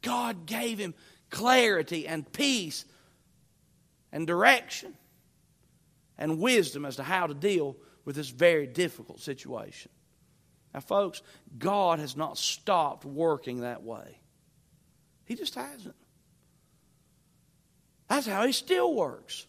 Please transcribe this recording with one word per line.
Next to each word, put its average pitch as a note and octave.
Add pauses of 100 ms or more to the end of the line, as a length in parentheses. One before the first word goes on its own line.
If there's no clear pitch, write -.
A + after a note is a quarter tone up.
God A#3+
gave A3+
him F3+ (340)
clarity G3+
and D#3
peace A#3+ (1300)
and D#3+
direction A#3 (1200)
and D#3
wisdom F3
as C3
to C#3
how F3
to D3
deal D3 (280)
with C#3+
this C#3+
very D3
difficult D#3+
situation. A#2+ (840)
Now, C#3
folks, G3 (360)
God F3+
has C#3
not D3+
stopped -
working C#3+
that A#2+
way. A2 (1040)
He A#3
just -
hasn't. B3+ (2000)
That's C4
how G#3
he C4+
still F4
works. -